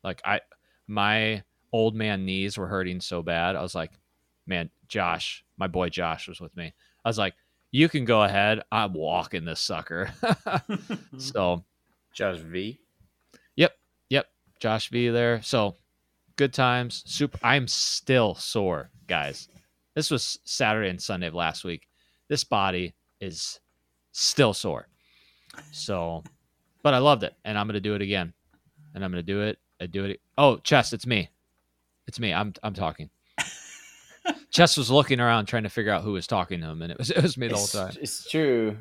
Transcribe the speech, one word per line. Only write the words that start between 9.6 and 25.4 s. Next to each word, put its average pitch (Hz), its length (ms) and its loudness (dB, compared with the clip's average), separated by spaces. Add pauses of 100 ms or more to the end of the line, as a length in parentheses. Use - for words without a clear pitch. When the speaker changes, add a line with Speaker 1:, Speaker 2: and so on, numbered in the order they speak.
Speaker 1:
sucker." 85 520 -4 (100)
<laughs> - 960 -4
So 98 460 -2 (480)
Speaker 2:
Josh 95 260 -4
V? 90 400 -8 (760)
Speaker 1:
Yep. 165 200 4 (340)
Yep. 139 160 2 (340)
Josh 110 300 -2
V 120 180 0
there. 117 340 2
So 104 340 0 (600)
good 139 160 2
times. 123 540 0
Super. - 360 -2
I'm 123 240 4
still - 680 2
sore, 92 540 -2 (180)
guys. 73 400 -4 (460)
This 151 160 -2
was - 340 -2
Saturday 110 460 0
and 90 120 -6
Sunday 90 240 -4
of 80 80 -6
last 82 300 -2
week. 85 240 -8 (400)
This 147 160 0
body 92 500 0 (260)
is - 380 -10 (540)
still 113 420 4
sore. 76 320 -4 (840)